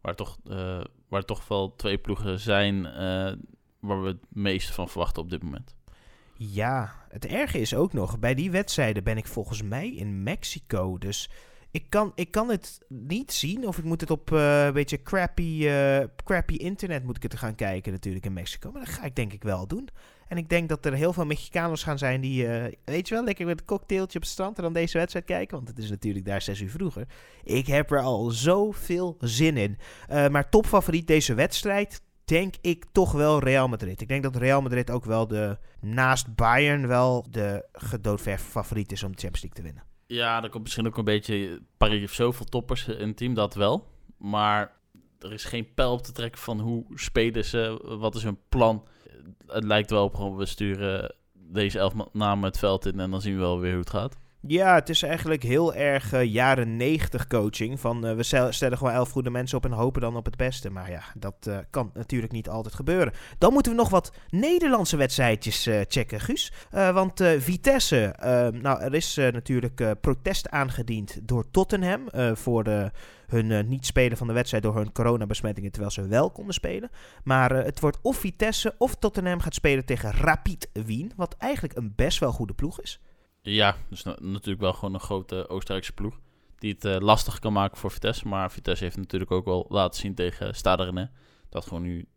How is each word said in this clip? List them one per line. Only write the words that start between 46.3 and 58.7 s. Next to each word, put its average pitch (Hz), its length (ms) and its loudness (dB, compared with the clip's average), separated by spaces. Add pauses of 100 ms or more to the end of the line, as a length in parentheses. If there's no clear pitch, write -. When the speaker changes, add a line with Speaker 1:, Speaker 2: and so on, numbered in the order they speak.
Speaker 1:
van 110 200 -4
hoe 113 240 -2 (100)
spelen 117 500 0
ze, 113 540 -4
wat 107 160 -2
is 110 80 -4
hun 104 160 -2 (100)
plan. 113 380 4 (600)
Het 110 180 -4
lijkt 107 260 4
wel 104 140 6
op 101 100 0
gewoon, 98 220 -4
we 98 100 -2
sturen 98 680 -2 (180)
deze 95 460 -2
elf 95 160 2
ma-, 107 180 -4
namen 101 320 2
het 95 140 -2
veld 95 280 2
in 95 140 -2
en 92 100 -2
dan 95 100 -4
zien 98 140 -2
we 95 60 0
wel 90 200 2
weer 90 100 0
hoe 90 100 0
het 87 100 -6
gaat. 107 260 -4 (240)
Speaker 2:
Ja, 180 340 6
het 156 140 6
is 160 140 0
eigenlijk 156 400 0
heel 139 320 4
erg, 135 380 0
eh, 127 120 4
jaren 120 520 2
negentig 127 500 0
coaching. 113 540 0
Van, 117 260 -2
eh, 113 80 0
we 117 80 -2
stel-, 127 300 2
stellen 123 260 0